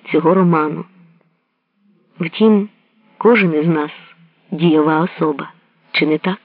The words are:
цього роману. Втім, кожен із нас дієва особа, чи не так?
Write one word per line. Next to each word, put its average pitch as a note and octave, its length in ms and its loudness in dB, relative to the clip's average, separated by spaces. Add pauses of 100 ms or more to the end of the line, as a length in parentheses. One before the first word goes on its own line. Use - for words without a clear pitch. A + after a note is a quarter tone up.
(120)
цього D#3+ 220 2
роману. E3+ 500 0 (1400)
Втім, G#3 480 0 (500)
кожен F#3+ 420 2
із D#3 60 -2
нас D3+ 240 -2 (600)
дієва D#3 500 2
особа, D#3+ 520 -4 (400)
чи - 140 -2
не D#3 120 0
так? F#3 260 -6